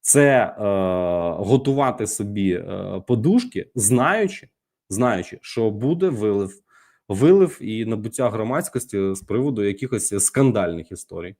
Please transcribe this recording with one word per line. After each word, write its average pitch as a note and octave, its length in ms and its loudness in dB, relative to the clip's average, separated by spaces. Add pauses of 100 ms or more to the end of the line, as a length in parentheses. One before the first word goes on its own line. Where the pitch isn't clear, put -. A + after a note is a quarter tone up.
це, C#3+ 300 4
е, B2 240 2 (840)
готувати C3 680 0
собі, G2+ 460 -2
е, F#2+ 540 -8
подушки, D3+ 680 0
знаючи, D#3 720 0 (400)
знаючи, G2+ 540 -2
що A2+ 280 -2
буде D3+ 380 0
вилив, G2+ 460 0 (540)
вилив E3+ 520 4
і A2 240 -4
набуття A2+ 460 -2
громадськості A2 840 -4
з F#2+ 60 -10
приводу A#2+ 440 -2
якихось G2+ 600 -4
скандальних G2 680 0
історій F2+ 480 -14